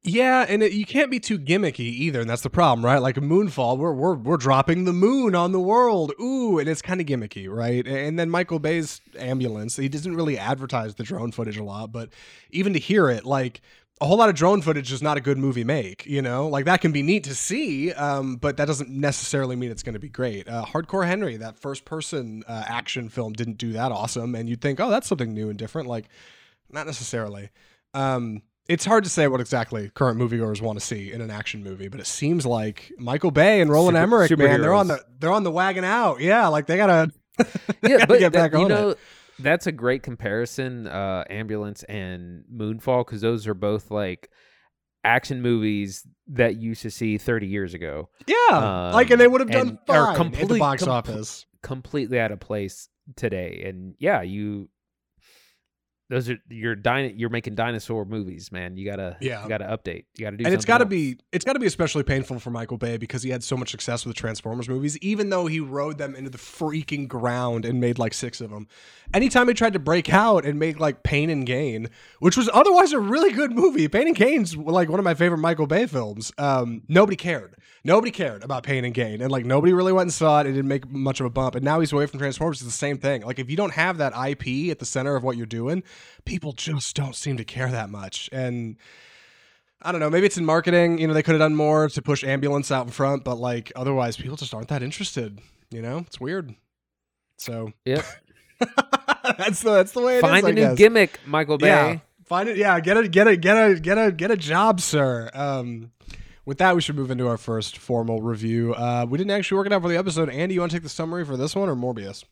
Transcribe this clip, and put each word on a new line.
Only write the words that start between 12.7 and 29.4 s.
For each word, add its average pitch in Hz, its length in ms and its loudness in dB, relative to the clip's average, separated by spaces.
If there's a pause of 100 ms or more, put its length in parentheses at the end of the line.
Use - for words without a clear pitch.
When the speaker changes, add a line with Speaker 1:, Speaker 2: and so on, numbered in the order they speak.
Speaker 1:
to 170 60 0
hear 175 320 4
it, 117 160 -2
like, 131 340 -2 (400)
a 147 60 0
whole 180 100 4
lot 220 140 8
of 180 40 2
drone 175 280 4
footage 143 280 -2
is 131 120 -6
not 147 160 0
a - 20 -2
good 139 160 0
movie 131 280 -2
make, 117 420 -4
you 139 160 -2
know? 131 260 -2
Like, 139 160 -2
that 180 160 4
can 160 120 2
be 143 100 0
neat 175 220 0
to 135 100 -10
see, 175 580 -4
um, 139 440 -4
but 139 200 -2
that 147 80 2
doesn't 143 240 -4
necessarily 135 680 -4
mean 123 160 -6
it's 110 120 -12
gonna 110 160 -8
be 143 100 -12
great. 110 400 -6
Uh, 117 160 -6
Hardcore 170 420 -4
Henry, 175 300 -2
that 110 220 -14
first-person, 139 880 -10
uh, 113 180 -8
action 117 440 -8
film, 110 240 -6
didn't 113 240 -6
do 113 140 -6
that 117 200 -2
awesome, 117 420 -6
and 117 140 -6
you'd 117 140 -6
think, 143 180 -2
"Oh, 240 80 0
that's 226 180 0
something 120 280 -4
new 107 160 -6
and 101 80 -10
different." 127 300 -8
Like, 113 200 -8 (600)
not 147 160 -8
necessarily. 110 640 -8 (420)
Um, 127 480 -4 (300)
it's 170 140 0
hard 220 180 4
to 175 80 -6
say 151 160 2
what 131 140 2